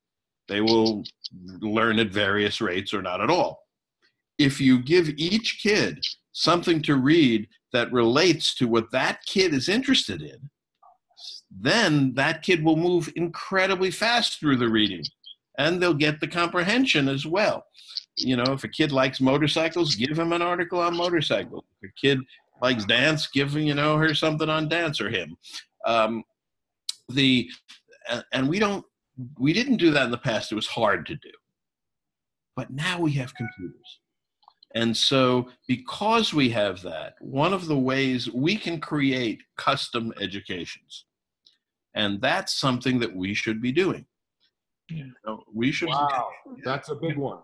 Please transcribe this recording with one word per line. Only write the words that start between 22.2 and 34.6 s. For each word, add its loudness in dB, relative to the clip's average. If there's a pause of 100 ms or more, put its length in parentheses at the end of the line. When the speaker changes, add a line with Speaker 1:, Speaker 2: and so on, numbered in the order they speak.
Speaker 1:
likes 0
dance, 2
give, -2
you 0
know, 2
her 2
something 0
on -2
dance -2
or -4
him. -6 (480)
Um, 2 (840)
the, 2 (580)
a-, -6
and 0
we 0
don't, 0 (540)
we 4
didn't 2
do 4
that 4
in -2
the -4
past. -2
It -2
was -4
hard 0
to -10
do. -16 (1300)
But -10
now -4
we 2
have -4
computers. -12 (760)